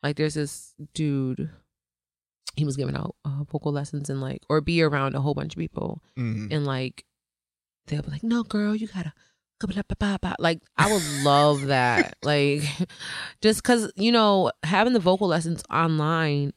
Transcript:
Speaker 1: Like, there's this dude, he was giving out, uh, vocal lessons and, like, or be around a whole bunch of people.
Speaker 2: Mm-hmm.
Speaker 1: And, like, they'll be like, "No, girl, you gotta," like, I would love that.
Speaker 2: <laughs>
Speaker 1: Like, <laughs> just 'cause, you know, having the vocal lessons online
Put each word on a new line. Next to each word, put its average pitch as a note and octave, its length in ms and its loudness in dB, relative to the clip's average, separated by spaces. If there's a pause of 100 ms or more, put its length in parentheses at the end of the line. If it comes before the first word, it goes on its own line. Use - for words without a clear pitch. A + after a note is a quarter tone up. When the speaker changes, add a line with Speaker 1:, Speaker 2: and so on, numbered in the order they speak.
Speaker 1:
Like, C#3+ 140 -2
there's D3+ 180 0
this - 400 -8 (200)
dude, C#3 540 -2 (1080)
he D3 100 0
was C3+ 100 -4
giving C#3 180 -4
out, - 300 -6
uh, C#3+ 260 -6
vocal D3+ 220 -4
lessons C#3+ 380 -6
and, C3+ 100 -4
like, C3 300 -8
or D#3 100 4
be E3 220 2
around C#3 320 0
a C#3 80 -2
whole D3 100 0
bunch C#3+ 220 -6
of - 40 -12
people. - 440 -6 (160)
Speaker 2:
Mm-hmm. G#2+ 340 -4
Speaker 1:
And, D3 140 -2
like, C3 400 -6 (800)
they'll D3 160 -4
be - 80 -8
like, C#3+ 120 -8
"No, A#3 200 0
girl, G#3 340 -2
you A3 100 -6
gotta," E3+ 280 -8 (1200)
like, E3 220 0 (160)
I G3+ 160 4
would G3 100 2 (220)
love C#3+ 440 6
that. B2+ 500 2
Speaker 2:
<laughs> - 40 -20
Speaker 1:
Like, D3 400 2 (400)
<laughs> - 380 -12
just A3 240 2
'cause, A#3 320 2
you A3 160 2
know, G3+ 400 4 (120)
having G3+ 280 2
the A#3+ 80 4
vocal F#3 280 4
lessons E3 340 0 (100)
online D#3 840 0